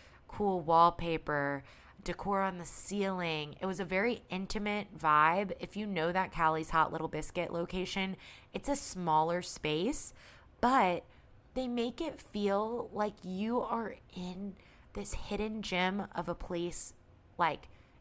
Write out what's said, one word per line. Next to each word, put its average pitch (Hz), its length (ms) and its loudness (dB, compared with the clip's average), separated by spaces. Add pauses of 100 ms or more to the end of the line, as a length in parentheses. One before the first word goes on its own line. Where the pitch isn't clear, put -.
(280)
cool 196 340 0
wallpaper, 156 1000 4 (400)
decor 196 380 -2
on 190 160 -2
the 175 80 -10
ceiling. 175 960 -2
It 190 60 -2
was 190 120 -4
a 196 60 -2
very 196 460 0
intimate 202 640 -4
vibe. 160 640 6
If - 180 -10
you 208 80 -4
know 175 260 0
that 170 200 0
Callie's 160 400 0
Hot 160 200 4
Little 160 160 -4
Biscuit 160 460 -4
location, 185 640 -4 (340)
it's - 160 -6
a 285 80 2
smaller 170 680 2
space, 170 680 -2 (480)
but 233 440 4 (500)
they 254 140 -4
make 240 340 -2
it 311 180 -6
feel 208 720 -2
like 208 200 -2 (100)
you 202 380 -2
are 233 340 -4 (200)
in 185 400 -8 (380)
this 202 200 -8
hidden 214 480 -4
gem 185 540 -2
of 170 120 -4
a 175 80 -2
place, 170 580 -6 (440)
like, 165 300 0 (340)